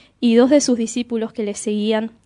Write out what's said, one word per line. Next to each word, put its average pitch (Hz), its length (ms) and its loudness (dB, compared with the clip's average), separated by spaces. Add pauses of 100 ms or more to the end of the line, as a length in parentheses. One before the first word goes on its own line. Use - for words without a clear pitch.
(200)
y 233 160 2
dos 247 140 6
de 294 100 6
sus 247 180 0
discípulos 226 540 -6
que 226 120 -8
le 202 100 -6
seguían, 214 580 -4 (140)